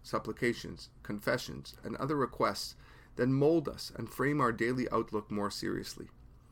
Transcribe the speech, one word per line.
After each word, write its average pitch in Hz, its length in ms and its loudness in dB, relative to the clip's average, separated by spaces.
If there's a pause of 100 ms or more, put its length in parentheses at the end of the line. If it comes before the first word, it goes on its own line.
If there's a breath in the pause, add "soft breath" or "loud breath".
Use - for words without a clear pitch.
supplications, 113 880 -2 (140)
confessions, - 720 -4 (120)
and 110 100 -6
other 143 220 0
requests 117 580 0 (400 loud breath)
that 123 140 4
mold 143 400 6
us - 260 -8
and 113 140 -6
frame 143 320 2
our 120 100 6
daily 117 400 0
outlook 110 400 0
more 101 180 0
seriously. - 600 -4 (420 loud breath)